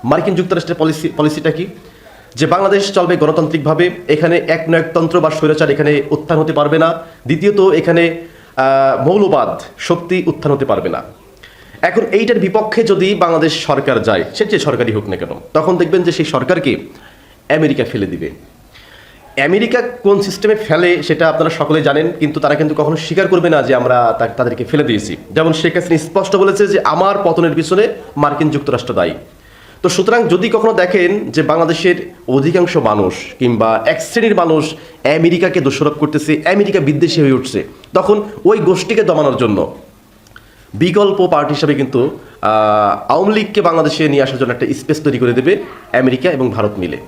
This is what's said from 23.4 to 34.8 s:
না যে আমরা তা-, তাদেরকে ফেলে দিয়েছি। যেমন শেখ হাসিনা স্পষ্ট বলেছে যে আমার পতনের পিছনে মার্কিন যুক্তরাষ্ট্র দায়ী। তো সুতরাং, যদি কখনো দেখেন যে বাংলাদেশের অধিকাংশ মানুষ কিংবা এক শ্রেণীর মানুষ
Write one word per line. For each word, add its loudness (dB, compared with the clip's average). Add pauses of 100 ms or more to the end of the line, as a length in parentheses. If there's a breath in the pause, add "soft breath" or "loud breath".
না 4
যে 2
আমরা 2
তা-, 0
তাদেরকে -2
ফেলে 0
দিয়েছি। -2 (140)
যেমন 2
শেখ 0
হাসিনা 0
স্পষ্ট -2
বলেছে 2
যে 0
আমার 2 (100)
পতনের 2
পিছনে 2 (280 loud breath)
মার্কিন 0
যুক্তরাষ্ট্র -4
দায়ী। 0 (680 loud breath)
তো 0
সুতরাং, 2
যদি 0
কখনো 2
দেখেন 0
যে 0
বাংলাদেশের 0 (160)
অধিকাংশ 0
মানুষ 0 (240)
কিংবা 0
এক -2
শ্রেণীর 0
মানুষ 0 (300 loud breath)